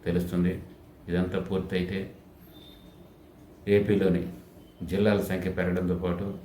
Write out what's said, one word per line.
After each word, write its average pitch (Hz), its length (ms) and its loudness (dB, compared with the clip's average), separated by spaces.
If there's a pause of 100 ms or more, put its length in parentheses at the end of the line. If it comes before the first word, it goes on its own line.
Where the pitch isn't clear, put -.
తెలుస్తుంది. 87 580 0 (440)
ఇదంతా 90 320 0
పూర్తయితే 92 760 -4 (1500)
ఏపీలోని 95 680 4 (500)
జిల్లాల 98 380 2
సంఖ్య 92 280 -2
పెరగడంతో 90 460 0
పాటు 90 500 -4